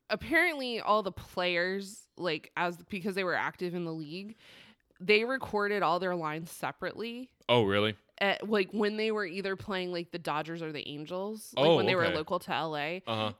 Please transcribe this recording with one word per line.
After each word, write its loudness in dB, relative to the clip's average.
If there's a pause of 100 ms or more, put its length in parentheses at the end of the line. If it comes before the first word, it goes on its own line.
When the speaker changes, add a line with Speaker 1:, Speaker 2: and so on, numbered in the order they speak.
Speaker 1:
apparently 0
all 2
the -4
players, -2
like, -4
as, 0 (100)
because -4
they 0
were 0
active -2
in -4
the -4
league, -10 (640)
they 6
recorded 0
all 4
their 0
lines -4
separately. -8 (180)
Speaker 2:
Oh, 8
really? 4 (260)
Speaker 1:
At, 2
like, 2
when 0
they 0
were -2
either -2
playing, -4
like, -6
the -8
Dodgers -2
or -6
the -6
Angels, -8
like, 6
Speaker 2:
Oh, 10
Speaker 1:
when 4
they 4
were 4
Speaker 2:
okay. 0
Speaker 1:
local -2
to -8
L -2
A. -4
Speaker 2:
Uh-huh. -2